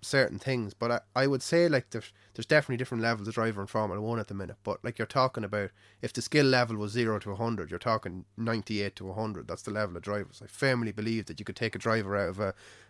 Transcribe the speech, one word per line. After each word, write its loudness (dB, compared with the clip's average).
certain 2
things, -2
but 0
I, 0
I 4
would 2
say, 6
like, 2
there's, -8
there's -6
definitely 4
different -2
levels 2
of -4
driver 0
in -4
Formula 0
One -2
at -6
the -8
minute. -8
But, -4
like, -4
you're -2
talking 2
about, -2
if -6
the -4
skill 4
level 4
was -4
zero 2
to -8
a -6
hundred, -2
you're -6
talking -2
ninety-eight -2
to -8
a -8
hundred. -4
That's -8
the -6
level -2
of -10
drivers. -6
I -18
firmly 0
believe -2
that -12
you -10
could -10
take -2
a -6
driver 0
out 2
of -6
a, 0